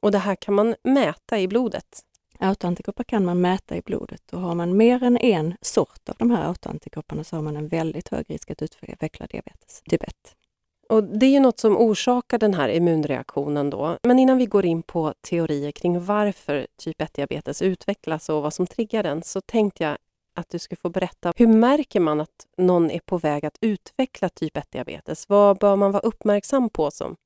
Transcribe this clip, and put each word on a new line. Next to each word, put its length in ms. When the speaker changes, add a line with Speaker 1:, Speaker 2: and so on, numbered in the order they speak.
Speaker 1:
Och 80
det 80
här 160
kan 200
man 280
mäta 560
i 100
blodet? 520
Speaker 2:
Autoantikroppar 680
kan 200
man 160
mäta 360
i 40
blodet, 520
och 80
har 140
man 220
mer 260
än 140
en 440
sort 480
av 100
de 120
här 180
autoantikropparna 760
så 120
har 60
man 140
en 120
väldigt 400
hög 220
risk 200
att 120
utveckla 640
diabetes 640
typ 120
ett. 340
Speaker 1:
Och 160
det 220
är 40
ju 100
något 180
som 180
orsakar 640
den 160
här 140
immunreaktionen 1040
då. 320
Men 160
innan 200
vi 80
går 200
in 160
på 380
teorier 500
kring 340
varför 640
typ 240
ett-diabetes 600
utvecklas 680
och 140
vad 120
som 120
triggar 360
den, 200
så 180
tänkte 440
jag 120
att 160
du 80
skulle 180
få 140
berätta. 460
Hur 100
märker 540
man 200
att 260
någon 340
är 100
på 180
väg 280
att 140
utveckla 680
typ 280
ett-diabetes? 720
Vad 300
bör 180
man 160
vara 80
uppmärksam 680
på 220
som 360